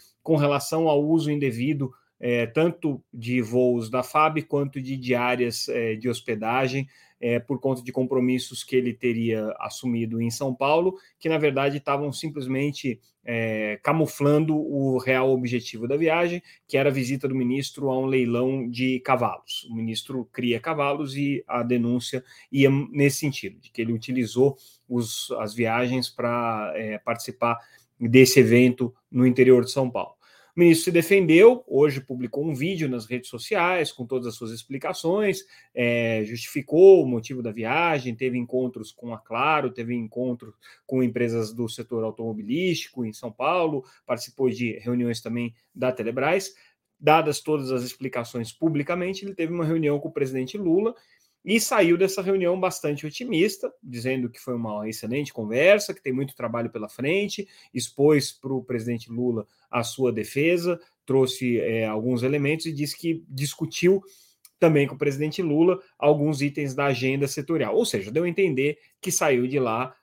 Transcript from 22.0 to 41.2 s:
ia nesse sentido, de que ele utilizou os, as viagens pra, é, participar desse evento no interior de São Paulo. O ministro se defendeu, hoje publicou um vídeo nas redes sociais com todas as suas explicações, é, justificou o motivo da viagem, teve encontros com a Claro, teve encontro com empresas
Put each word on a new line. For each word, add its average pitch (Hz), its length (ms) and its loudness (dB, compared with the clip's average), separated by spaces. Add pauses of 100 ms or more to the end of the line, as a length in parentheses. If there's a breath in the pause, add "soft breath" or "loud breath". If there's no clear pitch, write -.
ia 135 200 6
nesse 139 480 0
sentido, 135 400 -6
de - 120 -20
que 120 120 -8
ele 113 100 -2
utilizou 123 640 0 (320 loud breath)
os, 120 420 -6 (100)
as 107 120 -6
viagens 123 560 -2
pra, 117 680 -4
é, 107 220 -6
participar 117 600 -4 (420 loud breath)
desse 127 400 8
evento 123 540 6 (160)
no 127 160 4
interior 127 380 8
de - 60 -10
São 131 200 -2
Paulo. 104 240 -8 (420 soft breath)
O 170 40 2
ministro 165 240 6
se 180 80 -2
defendeu, 185 760 6
hoje 139 340 2
publicou 127 460 -6
um 160 80 -2
vídeo 160 340 -2
nas 120 180 -6
redes 123 220 -8
sociais 170 640 -2
com 120 160 -10
todas 123 220 -4
as 113 80 -10
suas 113 160 -10
explicações, 170 880 -4 (340 soft breath)
é, 117 500 0
justificou 151 800 6
o 135 60 0
motivo 123 340 -4
da 113 80 -6
viagem, 127 640 -2
teve 123 240 -4
encontros 123 540 -6
com 120 200 -14
a 107 60 -12
Claro, 131 540 0
teve 120 240 -6
encontro 120 580 -6 (320 loud breath)
com 131 160 0
empresas 117 500 0